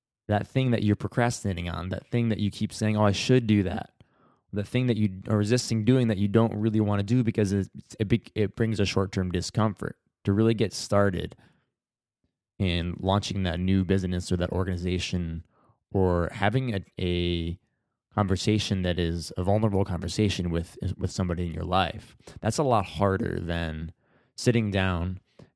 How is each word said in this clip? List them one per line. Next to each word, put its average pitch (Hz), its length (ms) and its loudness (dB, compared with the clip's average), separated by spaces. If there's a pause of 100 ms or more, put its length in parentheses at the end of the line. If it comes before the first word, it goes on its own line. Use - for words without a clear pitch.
(280)
That 104 180 0
thing 131 260 0
that 110 100 2
you're 104 120 4
procrastinating 101 760 -2
on, 85 180 -6
that 95 180 -8
thing 117 220 0
that 110 100 0
you 101 120 0
keep - 200 -4
saying, 107 280 0
"Oh, 107 60 4
I 101 80 6
should 123 340 2
do 104 160 6
that," - 300 -6 (600)
the 101 100 -4
thing 127 260 -2
that 110 100 2
you 98 280 0
are 107 120 2
resisting 110 480 0
doing 123 220 4
that 101 100 0
you 101 100 2
don't 113 240 4
really 107 280 0
want 104 180 2
to 101 40 0
do 120 220 2
because 107 300 0
it, 95 160 0 (280)
it, 104 100 -2
be-, 110 260 0
it 104 200 -2
brings 110 240 0
a 104 60 2
short-term 95 480 0
discomfort. 95 640 -2 (280)
To 101 100 2
really 113 180 4
get 107 220 -2
started 95 600 0 (1200)
in 87 420 0
launching 95 440 0
that 85 140 0
new 92 280 2
business 90 440 0
or 92 60 2
that 87 160 -2
organization 87 920 -4 (480)
or 90 400 2
having 113 420 0
a, 95 100 -4 (160)
a 87 580 -2 (560)
conversation 101 680 0
that 90 160 -2
is 85 400 -4
a 92 60 -2
vulnerable 98 420 2
conversation 90 640 -2
with, 85 260 -4 (220)
with 90 120 -4
somebody 87 360 -2
in 80 80 -6
your 87 100 -8
life, 87 540 -2 (240)
that's 113 160 -2
a 160 40 0
lot 117 220 2
harder 95 560 0
than 85 520 -4 (440)
sitting 113 340 2
down 92 500 -2 (360)